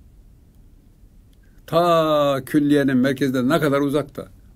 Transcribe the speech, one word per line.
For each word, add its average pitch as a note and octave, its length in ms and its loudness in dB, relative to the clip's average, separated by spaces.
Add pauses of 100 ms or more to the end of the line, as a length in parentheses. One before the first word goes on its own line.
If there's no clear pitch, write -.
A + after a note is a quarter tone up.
(1700)
Ta D#3 800 0
külliyenin C#3+ 520 2
merkezden C3 520 0
ne D#3+ 100 2
kadar C#3+ 220 0
uzakta. C#3 460 -6 (280)